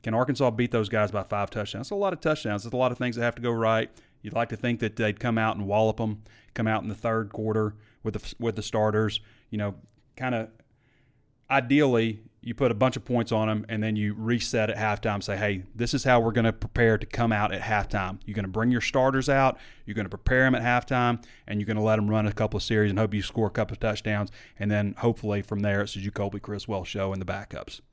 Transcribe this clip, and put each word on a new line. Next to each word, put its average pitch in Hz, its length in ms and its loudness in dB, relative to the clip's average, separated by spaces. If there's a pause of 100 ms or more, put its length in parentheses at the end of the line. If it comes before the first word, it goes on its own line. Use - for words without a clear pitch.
Can 110 140 -2
Arkansas 123 340 2
beat 117 220 0
those 110 180 0
guys 107 220 0
by 101 100 -4
five 101 300 -4
touchdowns? 107 380 -8
That's - 20 -6
a 202 40 -4
lot 196 180 0
of 156 60 -10
touchdowns. 110 440 -2
That's 113 100 -8
a 127 40 -2
lot 127 140 2
of 120 60 -6
things 123 180 -2
that 117 60 -4
have 120 140 0
to 120 80 -10
go 120 80 0
right. 113 400 2 (320)
You'd 107 100 -10
like 117 160 0
to 110 80 -8
think 120 220 -2
that 107 160 -2
they'd 104 240 -2
come 113 180 0
out 110 180 2
and 98 120 -6
wallop 110 340 2
'em, 107 220 -4 (320)
come 113 120 -2
out 110 140 0
in 107 80 -8
the 98 60 -6
third 113 360 -2
quarter 107 440 -2 (280)
with 104 120 -4
the, - 240 -8
with 117 160 -2
the 107 80 -6
starters. 107 560 2 (320)
You 104 80 -4
know, 101 160 -4 (400)
kinda, 117 340 -4 (1000)
ideally, 123 720 4 (220)
you 117 120 -6
put 127 160 2
a 107 40 0
bunch 123 200 4
of 107 100 -8
points 117 260 0
on 110 180 2
'em, 104 200 -2
and 110 140 -2
then 110 120 0
you 104 200 0
reset 110 560 0
at - 60 -4
halftime, 104 440 0
say, 98 160 -4
"Hey, 101 260 -2 (120)
this 120 180 -2
is 139 100 -2
how 123 160 6
we're 113 120 2
gonna 113 220 2
prepare 113 440 4
to - 80 -4
come 117 260 0
out 104 220 0
at - 80 -6
halftime." 98 640 -2
You're 104 80 -10
gonna 101 140 -4
bring 110 240 0
your 120 100 2
starters 131 480 2
out, 135 300 4 (260)
you're 104 80 -8
gonna 101 160 -4
prepare 131 360 2
'em 127 100 4
at 117 80 -2
halftime, 123 600 2 (220)
and 107 140 -4
you're 104 80 -4
gonna 107 160 0
let 110 160 4
'em 104 100 2
run 107 160 2
a 104 80 0
couple 107 240 -2
of 95 60 -2
series 107 260 2
and 95 80 0
hope 107 160 0
you 101 80 0
score 110 240 -2
a 95 60 -2
couple 110 240 -4
of - 40 -20
touchdowns, 104 520 -2 (260)
and 104 140 -2
then 104 260 2
hopefully 107 460 0
from 101 160 -6
there 101 220 0
it's 101 120 -4
the 98 80 -8
Jacoby 101 380 -4
Criswell 101 440 -6
show 98 300 -4
and 95 80 -6
the 92 60 -6
backups. 92 540 -10 (120)